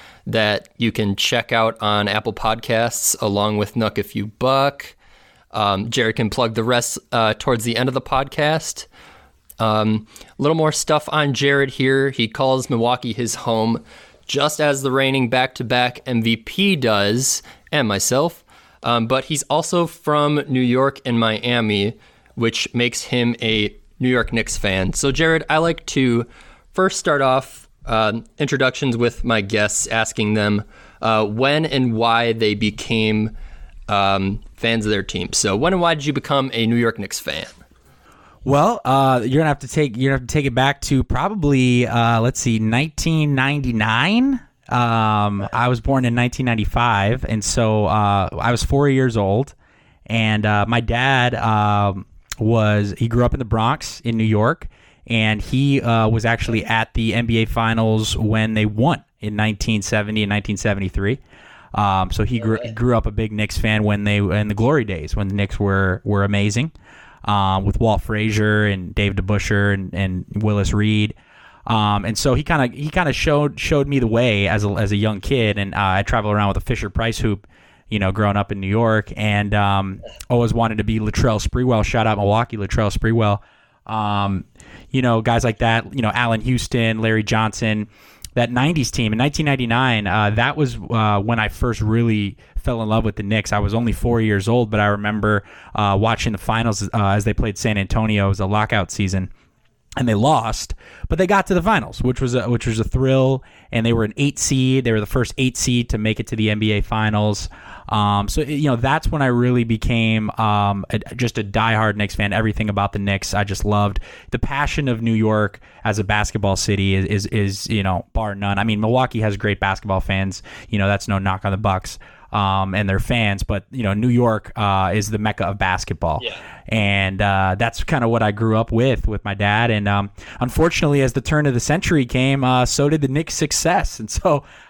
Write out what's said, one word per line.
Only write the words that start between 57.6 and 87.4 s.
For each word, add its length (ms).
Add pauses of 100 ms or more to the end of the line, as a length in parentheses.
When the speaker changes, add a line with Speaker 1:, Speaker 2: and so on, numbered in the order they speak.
Speaker 2:
when 380
they 120
won 380 (160)
in 160
nineteen 460
seventy 420
and 60
nineteen 280
seventy-three. 640 (540)
Um, 360
so 140
he 160
grew, 180
Speaker 1:
Okay. 140
Speaker 2:
grew 240
up 100
a 60
big 220
Knicks 240
fan 260
when 220
they, 120
in 300
the 80
glory 300
days, 280
when 140
the 80
Knicks 240
were, 460
were 180
amazing, 480 (540)
um, 400
with 140
Walt 220
Frazier 640
and 280
Dave 200
DeBusschere 600
and, 200
and 320 (160)
Willis 320
Reed. 420 (520)
Um, 380
and 120
so 160
he 100
kinda, 320
he 140
kinda 240
showed, 460
showed 280
me 120
the 80
way 400
as 160
a, 60
as 220
a 40
young 260
kid. 360
And, 180
uh, 40
I 240
traveled 300
around 160
with 80
a 40
Fisher 280
Price 300
hoop, 260 (440)
you 100
know, 120
growing 260
up 140
in 80
New 80
York, 500
and, 360
um, 480 (280)
always 240
wanted 240
to 60
be 160
Latrell 460
Sprewell. 380
Shout 240
out 100
Milwaukee, 400
Latrell 380
Sprewell. 460 (500)
Um, 540 (440)
you 120
know, 200
guys 220
like 160
that, 340
you 80
know, 120
Allen 280
Houston, 580
Larry 240
Johnson, 640 (460)